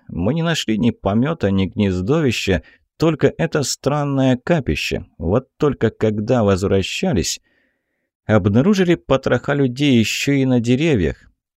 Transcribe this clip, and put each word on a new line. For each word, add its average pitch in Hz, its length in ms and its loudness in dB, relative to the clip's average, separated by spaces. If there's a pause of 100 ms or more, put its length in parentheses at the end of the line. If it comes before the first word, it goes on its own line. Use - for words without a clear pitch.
«Мы 95 260 -4
не 165 120 -4
нашли 151 340 -2
ни 117 140 2
помёта, 113 580 -2
ни 98 160 0
гнездовища, 101 960 0 (340)
только 151 300 0 (100)
это 156 280 -2
странное 135 720 0
капище. - 720 -2 (120)
Вот 92 380 -2
только 127 340 0
когда 110 540 0
возвращались, 98 960 0 (880)
обнаружили 139 680 2
потроха 131 600 -2
людей 135 440 2
ещё 113 360 0
и 135 100 0
на 127 160 2
деревьях». 123 720 0 (280)